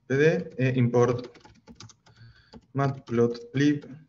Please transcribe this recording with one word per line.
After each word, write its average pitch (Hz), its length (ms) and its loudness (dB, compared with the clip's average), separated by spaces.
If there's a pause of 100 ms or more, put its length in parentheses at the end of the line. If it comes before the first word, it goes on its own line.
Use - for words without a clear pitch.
P 131 100 0
D, 170 400 2
e 127 200 0
import 120 600 0 (1400)
matplotlib 135 1120 -2 (240)